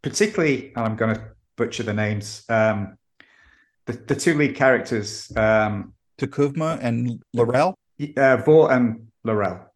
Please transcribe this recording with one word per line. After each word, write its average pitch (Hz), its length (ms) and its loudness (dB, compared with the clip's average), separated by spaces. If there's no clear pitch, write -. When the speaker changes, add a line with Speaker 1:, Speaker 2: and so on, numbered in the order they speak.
Speaker 1:
particularly, 160 720 -2
and 117 80 -4
I'm 110 120 -2
gonna 110 340 -2
butcher 120 260 -4
the 104 120 -4
names, 104 560 -4
um, 110 480 0
the, 113 80 -8
the - 200 -6
two 165 220 0
lead 147 180 0
characters, 123 840 -2
um, 107 580 0
Speaker 2:
T'Kuvma 147 640 -4
and 117 380 -4
L'Rell? 123 420 2
Speaker 1:
Y-, 147 180 -10
uh, 135 220 4
Vought 156 340 6
and 120 360 0
L'Rell. 101 520 -2